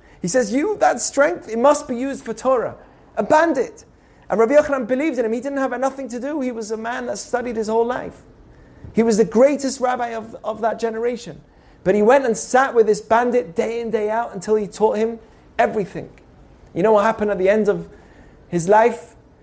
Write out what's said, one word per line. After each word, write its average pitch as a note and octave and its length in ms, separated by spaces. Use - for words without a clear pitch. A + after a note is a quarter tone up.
He F#3 80
says, A3 240
"You, E4 260
that B3+ 220
strength, D#4 480
it A3+ 100
must C#4+ 280
be B3 100
used C4+ 280
for A3+ 100
Torah." A3 420
A G3 60
bandit. D4+ 640
And G3+ 120
Rabbi A3+ 140
Yochanan C#4 340
believed C4 300
in B3 60
him. A3 80
He A#3+ 80
didn't C#4 180
have B3+ 200
nothing C4+ 300
to A#3+ 100
do. C#4+ 220
He B3+ 100
was A3 220
a A3 40
man A#3 300
that A#3 120
studied A#3+ 380
his G#3+ 120
whole A3+ 180
life. - 360
He A3+ 120
was A3 140
the A3 60
greatest C4+ 560
rabbi B3 280
of, A3+ 340
of A3 200
that G#3+ 180
generation. A3+ 600
But G3+ 100
he G#3 80
went C4 240
and A3+ 100
sat B3+ 380
with A3+ 120
this G#3 140
bandit A#3+ 540
day A3+ 260
in, A#3 100
day G#3+ 200
out A#3 240
until G#3 220
he G#3+ 100
taught G#3 320
him A3+ 220
everything. G#3+ 520
You E3 80
know A3 100
what G3+ 120
happened A3 260
at G3 80
the F#3 100
end G#3 200
of E3+ 200
his F3 200
life? A3 460